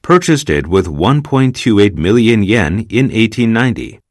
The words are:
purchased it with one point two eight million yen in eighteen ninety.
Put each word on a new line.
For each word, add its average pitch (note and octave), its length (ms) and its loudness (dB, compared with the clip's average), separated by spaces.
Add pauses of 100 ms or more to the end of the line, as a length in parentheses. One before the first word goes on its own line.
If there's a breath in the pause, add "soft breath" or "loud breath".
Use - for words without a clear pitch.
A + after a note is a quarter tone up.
purchased F3 480 2
it D2 180 -2
with F2+ 220 0
one G2 340 0
point C3 320 -2
two G#2+ 260 0
eight G#2 160 2
million A2 460 2
yen G2 460 -2
in B2 220 0
eighteen A2+ 420 0
ninety. A#2 480 -4 (100)